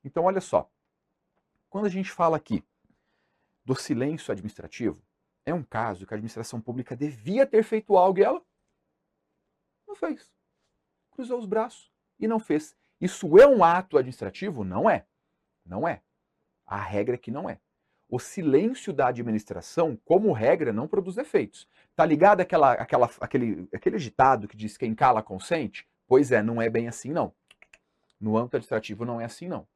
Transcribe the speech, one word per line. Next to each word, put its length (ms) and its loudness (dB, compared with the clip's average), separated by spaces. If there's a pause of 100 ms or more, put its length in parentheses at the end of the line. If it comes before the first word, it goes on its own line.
Então, 220 -6
olha 160 0
só. 320 -4 (960)
Quando 180 -6
a 20 -2
gente 200 -6
fala 280 0
aqui 260 -6 (1000)
do 100 -2
silêncio 560 -6
administrativo, 720 -8 (420)
é 80 -4
um 100 -6
caso 440 -8
que 60 -12
a 20 -8
administração 460 -10
pública 340 -10
devia 500 -2
ter 180 2
feito 340 0
algo 200 4
e 60 4
ela 180 0 (1400)
não 80 -18
fez. 380 -10 (800)
Cruzou 260 -8
os 80 -8
braços 460 -4 (300)
e 60 -2
não 120 0
fez. 360 -2 (240)
Isso 400 4
é 80 12
um 160 6
ato 340 2
administrativo? 680 -4
Não 260 0
é. 160 0 (600)
Não 220 -6
é. 140 -6 (640)
A 120 -10
regra 380 -4
é 20 -16
que 140 -14
não 180 -8
é. 100 -12 (480)
O 120 -6
silêncio 720 0
da 140 0
administração, 1000 -4
como 260 4
regra, 400 0
não 160 -4
produz 300 -4
efeitos. 500 -4 (280)
Tá 100 4
ligado 360 6
àquela, 320 4
àquela, 360 0 (100)
àquele, 540 -4
àquele 240 -2
ditado 500 2
que 80 -18
diz: 220 -10
"Quem 160 -4
cala 300 2
consente"? 640 -8 (200)
Pois 240 4
é, 120 4
não 180 -2
é 80 0
bem 180 -4
assim, 240 -12
não. 220 -4 (840)
No 180 -2
âmbito 200 -2
administrativo 480 -6
não 140 -8
é 60 -8
assim, 220 -14
não. 280 -12